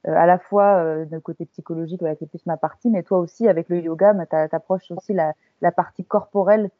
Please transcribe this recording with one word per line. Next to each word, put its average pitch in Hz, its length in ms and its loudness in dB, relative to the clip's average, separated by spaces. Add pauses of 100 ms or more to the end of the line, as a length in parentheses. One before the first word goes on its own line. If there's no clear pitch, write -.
euh, 156 60 -2
à 170 140 4
la 180 100 6
fois, 202 380 2
euh, 160 280 -2
d'un 156 160 -10
côté 165 260 -10
psychologique, 165 540 -10
voilà, 156 160 -4
qui 160 100 -12
est - 20 -20
plus - 180 -18
ma 160 120 -4
partie, - 340 -4
mais 185 100 0
toi 185 160 -2
aussi, 180 300 -2
avec 170 220 2
le 175 100 -2
yoga, 165 340 2
bah, 175 140 -4
t'a-, 156 200 -2
t'approches 180 440 -6
aussi 180 220 -8
la, 156 200 -2 (300)
la 175 80 2
partie - 320 -4
corporelle 202 680 0 (100)